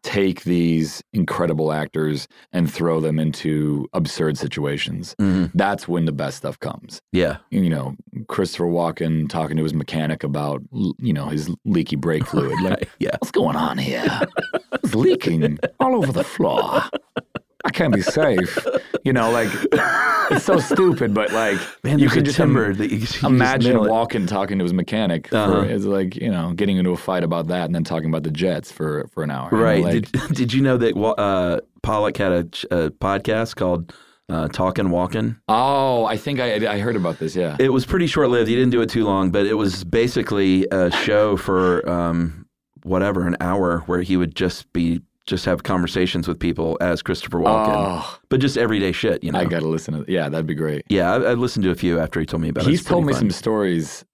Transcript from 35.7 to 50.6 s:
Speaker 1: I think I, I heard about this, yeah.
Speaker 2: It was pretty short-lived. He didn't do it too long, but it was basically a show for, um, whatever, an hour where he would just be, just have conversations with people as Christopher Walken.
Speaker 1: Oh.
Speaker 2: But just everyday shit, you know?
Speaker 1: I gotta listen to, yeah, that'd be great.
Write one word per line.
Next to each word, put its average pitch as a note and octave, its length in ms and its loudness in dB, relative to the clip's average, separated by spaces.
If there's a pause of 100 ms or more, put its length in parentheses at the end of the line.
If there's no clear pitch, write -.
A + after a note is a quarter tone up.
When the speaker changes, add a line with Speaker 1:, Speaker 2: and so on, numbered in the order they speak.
Speaker 1:
I G#2+ 120 -2
think C#3 240 -4
I, G#2+ 340 0
I G#2 40 -2
heard A2+ 180 -2
about E2+ 220 -2
this, D#2+ 160 -6
yeah. E2+ 240 -2
Speaker 2:
It C3 140 4
was C3 140 0
pretty F3 200 0
short-lived. B2 420 2
He A#2 60 2
didn't B2+ 160 4
do A#2+ 120 2
it A2 80 0
too A2+ 140 2
long, F#2+ 260 2
but G2+ 160 2
it A2 80 2
was F#2+ 300 0
basically G2+ 840 2
a F#2 200 2
show G#2 460 2
for, F#2 520 2
um, E2+ 580 -2 (380)
whatever, F#2 420 0
an F2 140 0
hour F2+ 460 0
where F2 160 0
he F2+ 140 0
would F2 180 0
just - 380 -4
be, E2+ 280 0 (260)
just F2+ 180 -4
have F2+ 200 0
conversations F2+ 640 0
with E2+ 120 -4
people E2 420 -2
as E2+ 220 0
Christopher - 360 -4
Walken. A2 360 2
Speaker 1:
Oh. F#2+ 440 -4 (120)
Speaker 2:
But B2+ 100 4
just C#3 160 0
everyday G#2 360 2
shit, - 300 0
you E2 100 -4
know? - 80 0
Speaker 1:
I F2+ 40 2
gotta E2 240 0
listen D#2+ 260 -2 (100)
to, - 60 -10
yeah, E2 180 0
that'd D#2+ 180 -2
be D2+ 80 -4
great. D2+ 340 -4